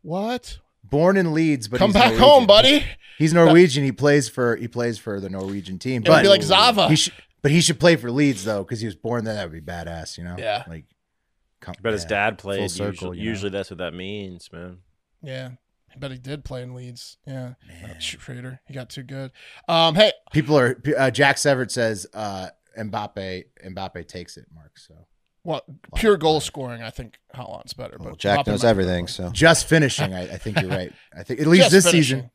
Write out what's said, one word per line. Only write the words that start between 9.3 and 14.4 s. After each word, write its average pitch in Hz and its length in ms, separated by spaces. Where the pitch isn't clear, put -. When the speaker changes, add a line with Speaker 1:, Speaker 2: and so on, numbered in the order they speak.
Speaker 2:
That 95 160
would 78 140
be 87 80
badass, 82 440
you 87 60
know? 87 160
Speaker 1:
Yeah. 104 300
Speaker 2:
Like, 82 160
come, 90 220
Speaker 3:
But 113 100
his 95 120
Speaker 2:
yeah, 82 40
Speaker 3:
dad 104 320
Speaker 2:
full 98 120
Speaker 3:
played. 98 180
Speaker 2:
circle, 98 220
Speaker 3:
Usually, 90 260
Speaker 2:
you 104 60
know? 110 60
Speaker 3:
usually 101 200
that's 95 200
what 90 80
that 85 160
means, 92 580